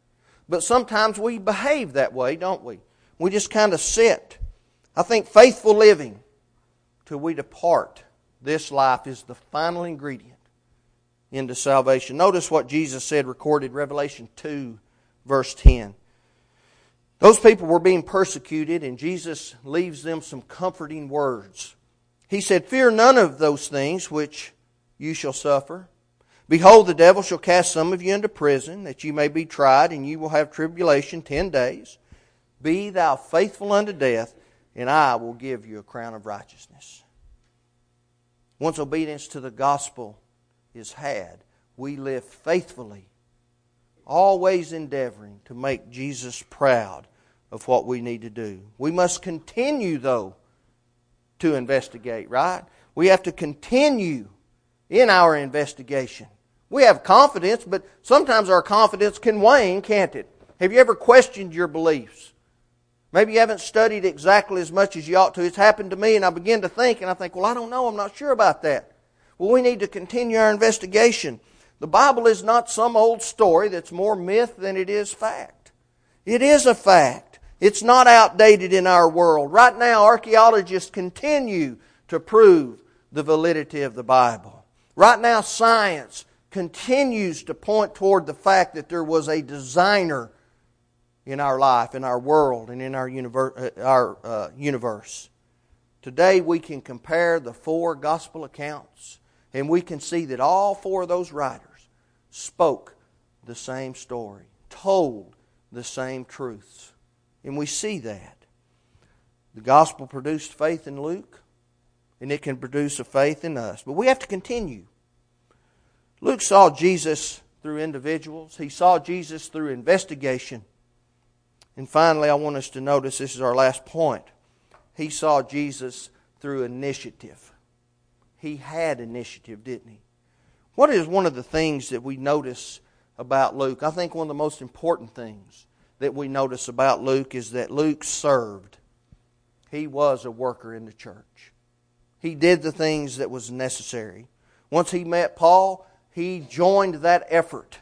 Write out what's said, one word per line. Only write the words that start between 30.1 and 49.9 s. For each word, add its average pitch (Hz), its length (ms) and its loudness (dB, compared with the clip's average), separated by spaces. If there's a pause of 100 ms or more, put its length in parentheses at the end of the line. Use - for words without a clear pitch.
will 156 120 -10
have 151 200 0
tribulation 160 720 -2
ten 143 260 -6
days. 127 480 -6 (640)
Be 180 300 -4
thou 165 260 0
faithful 202 560 -4
unto 208 200 0
death, 123 420 -4 (400)
and 123 160 -6
I 143 240 2
will 117 200 -8
give 120 300 -12
you 107 140 -20
a 104 40 -18
crown 117 300 -16
of 107 140 -18
righteousness." - 800 -20 (1500)
Once 156 200 -6
obedience 151 500 -8
to 147 120 -18
the 127 100 -14
gospel 123 680 -6 (560)
is 113 180 -20
had, 107 520 -12 (320)
we 139 200 -12
live 135 280 -8
faithfully, 120 840 -8 (1000)
always 180 640 0
endeavoring 120 720 -10
to 131 100 -20
make 127 360 -8
Jesus 123 600 -14
proud 110 560 -2 (440)
of 110 180 -14
what 127 160 0
we 123 160 -8
need 120 220 -12
to 113 80 -16
do. 104 320 -14 (160)
We 143 120 -6
must 180 320 -2
continue, 196 760 -6